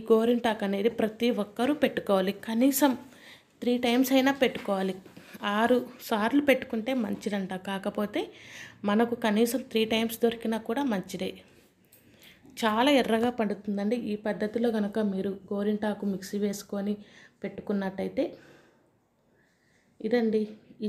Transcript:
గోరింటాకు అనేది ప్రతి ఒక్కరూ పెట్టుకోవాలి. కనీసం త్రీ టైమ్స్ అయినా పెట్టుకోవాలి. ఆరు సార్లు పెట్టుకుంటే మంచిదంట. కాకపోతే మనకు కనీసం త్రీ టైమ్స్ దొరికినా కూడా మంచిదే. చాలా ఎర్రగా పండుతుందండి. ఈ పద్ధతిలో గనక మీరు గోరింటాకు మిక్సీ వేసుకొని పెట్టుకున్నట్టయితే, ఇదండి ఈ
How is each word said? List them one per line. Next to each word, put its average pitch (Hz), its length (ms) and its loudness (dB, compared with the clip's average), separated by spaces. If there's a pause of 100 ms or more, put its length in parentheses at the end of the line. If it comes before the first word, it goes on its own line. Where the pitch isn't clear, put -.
(100)
గోరింటాకు 226 580 4
అనేది 196 320 0
ప్రతి 226 300 2 (140)
ఒక్కరూ 262 400 -2
పెట్టుకోవాలి. 196 500 0 (140)
కనీసం 262 440 4 (680)
త్రీ 247 120 2 (120)
టైమ్స్ 254 300 4
అయినా 269 260 6
పెట్టుకోవాలి. 190 540 0 (600)
ఆరు 240 220 4 (300)
సార్లు 233 400 2
పెట్టుకుంటే 254 440 0 (120)
మంచిదంట. 202 480 -4 (160)
కాకపోతే 208 520 -4 (640)
మనకు 226 300 2 (100)
కనీసం 233 360 2 (100)
త్రీ 220 120 2 (100)
టైమ్స్ 226 320 0
దొరికినా 226 340 -2 (100)
కూడా 262 240 -2
మంచిదే. 190 380 -4 (1300)
చాలా 233 280 4 (100)
ఎర్రగా 226 380 2
పండుతుందండి. 202 580 -2 (160)
ఈ - 20 -2 (120)
పద్ధతిలో 214 500 0
గనక 208 220 -2 (140)
మీరు 190 180 -2 (220)
గోరింటాకు 208 600 -2
మిక్సీ 190 340 -6
వేసుకొని 202 480 -6 (460)
పెట్టుకున్నట్టయితే, 190 840 -4 (1800)
ఇదండి 220 420 2 (420)
ఈ 214 40 -4